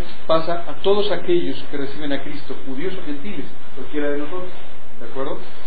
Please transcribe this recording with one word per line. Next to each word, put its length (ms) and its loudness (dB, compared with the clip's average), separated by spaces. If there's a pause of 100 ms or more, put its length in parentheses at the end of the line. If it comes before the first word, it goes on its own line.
(280)
pasa 400 0
a 140 -2
todos 280 0
aquellos 500 0 (100)
que 60 0
reciben 360 0
a 100 0
Cristo, 320 0 (120)
judíos 360 0
o 40 0
gentiles, 400 0 (280)
cualquiera 360 0
de 80 0
nosotros, 320 0 (500)
¿de 60 0
acuerdo? 320 0 (280)